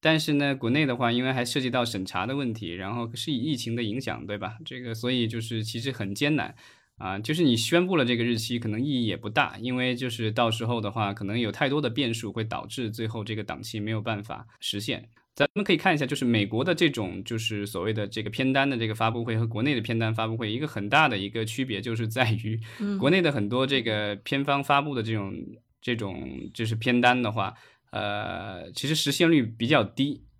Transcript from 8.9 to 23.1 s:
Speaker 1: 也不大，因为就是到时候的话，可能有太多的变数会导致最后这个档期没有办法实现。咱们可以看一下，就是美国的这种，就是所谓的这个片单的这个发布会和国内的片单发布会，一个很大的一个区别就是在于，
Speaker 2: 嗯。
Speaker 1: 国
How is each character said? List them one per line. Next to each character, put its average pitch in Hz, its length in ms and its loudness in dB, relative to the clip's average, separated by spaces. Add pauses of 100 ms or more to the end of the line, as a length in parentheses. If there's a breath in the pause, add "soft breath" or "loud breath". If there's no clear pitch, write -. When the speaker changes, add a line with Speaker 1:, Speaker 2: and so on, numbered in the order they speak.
Speaker 1:
也 92 100 0
不 107 140 -6
大， 110 300 2
因 123 140 -2
为 127 220 0
就 127 140 -2
是 113 200 -2
到 117 200 4
时 113 160 -2
候 117 140 0
的 104 100 -4
话， 101 240 -2
可 104 100 -8
能 107 160 -2
有 110 100 0
太 135 200 0
多 147 100 2
的 131 80 0
变 117 240 0
数 113 180 -4
会 110 140 -4
导 - 220 -6
致 113 240 -6
最 110 180 -4
后 110 160 -6
这 107 100 -6
个 104 80 -6
档 - 200 -8
期 - 180 -8
没 104 100 -4
有 110 100 0
办 104 220 -4
法 - 240 -10 (140 soft breath)
实 - 180 -2
现。 113 300 -4 (260 soft breath)
咱 143 200 2
们 202 100 0
可 202 80 4
以 165 40 6
看 185 160 4
一 151 40 4
下， 143 100 2
就 143 80 -2
是 131 100 -2
美 113 220 4
国 110 160 0
的 175 120 2
这 160 140 4
种， 98 360 -2
就 117 120 -4
是 107 300 -2
所 95 160 -4
谓 110 100 0
的 107 140 -2
这 110 160 -6
个 104 80 -6
片 131 220 0
单 139 160 4
的 135 80 0
这 113 100 0
个 107 80 0
发 110 160 2
布 117 140 -2
会 117 120 0
和 113 80 4
国 113 180 0
内 143 120 2
的 117 60 2
片 117 180 -2
单 113 160 2
发 110 140 0
布 113 80 -2
会， 110 160 -2
一 117 60 -2
个 147 100 -2
很 101 200 -4
大 147 200 6
的 110 100 0
一 98 100 -4
个 110 160 -2
区 110 200 -2
别 107 160 -4
就 113 160 -4
是 113 100 -2
在 113 240 2
于， 110 300 -2 (180 loud breath)
Speaker 2:
嗯。 202 200 -2
Speaker 1:
国 135 120 4